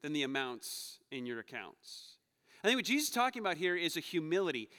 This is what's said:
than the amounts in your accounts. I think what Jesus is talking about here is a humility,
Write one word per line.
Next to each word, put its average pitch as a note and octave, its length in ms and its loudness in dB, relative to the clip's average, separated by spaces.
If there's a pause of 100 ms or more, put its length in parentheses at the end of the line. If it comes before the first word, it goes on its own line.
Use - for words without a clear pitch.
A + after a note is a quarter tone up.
than D3 120 -2
the D3 100 2
amounts C3 760 -4 (120)
in B2+ 140 -6
your A#2+ 140 -4
accounts. - 800 -12 (460)
I G3 40 4
think B3 100 6
what G#3 80 -2
Jesus C#4+ 240 2
is - 40 -4
talking B3 280 2
about F3+ 160 0
here F3 180 2
is E3+ 220 0
a - 20 0
humility, D#3+ 800 0